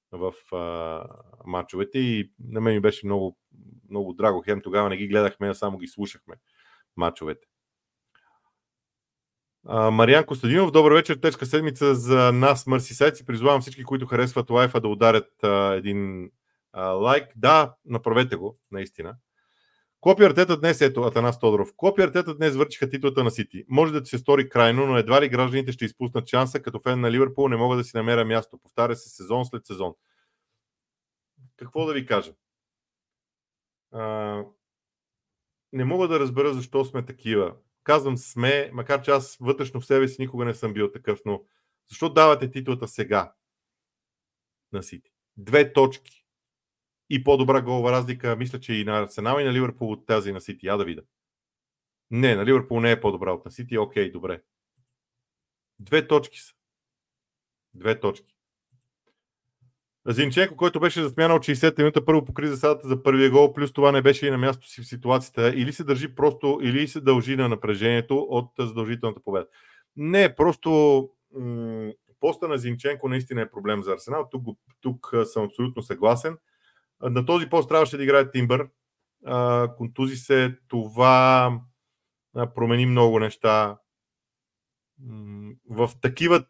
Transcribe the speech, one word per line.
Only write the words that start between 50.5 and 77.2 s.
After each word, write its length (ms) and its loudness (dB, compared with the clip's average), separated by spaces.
Я 100 -2
да 80 -2
видя. 180 -8
Не, 240 2
на 100 0
Ливърпул 360 2
не 100 2
е 100 2
по-добра 320 -2
от 120 -8
на 60 -16
Сити. 280 -8
Окей, 340 -4
добре. 300 -10
Две 300 0
точки 320 0
са. 140 -20
Две 260 -4
точки. 380 -8
Зинченко, 500 0
който 240 0
беше 220 0
засмяна 320 2
от 100 2
шейсета 380 2
минута, 220 2
първо 200 2
покри 220 -8
засадата 420 -2
за 140 -2
първия 280 4
гол, 220 6
плюс 200 -6
това 200 4
не 100 2
беше 240 4
и 40 0
на 80 -2
място 300 -4
си 140 -18
в 40 -16
ситуацията. 680 -2
Или 160 -4
се 120 -12
държи 300 -4
просто, 480 0
или 260 -2
се 120 -10
дължи 360 2
на 120 0
напрежението 680 -2
от 420 -2
задължителната 600 -6
победа. 260 -6
Не, 380 0
просто, 360 0
м, 580 -10
поста 280 -2
на 100 -2
Зинченко 500 -6
наистина 340 -6
е 80 -8
проблем 320 -6
за 100 -4
Арсенал. 380 -6
Тук 120 -10
го, 160 -12
тук, 320 -8
а, 120 2
съм 200 -4
абсолютно 380 -6
съгласен. 540 0
А, 100 -6
на 160 -2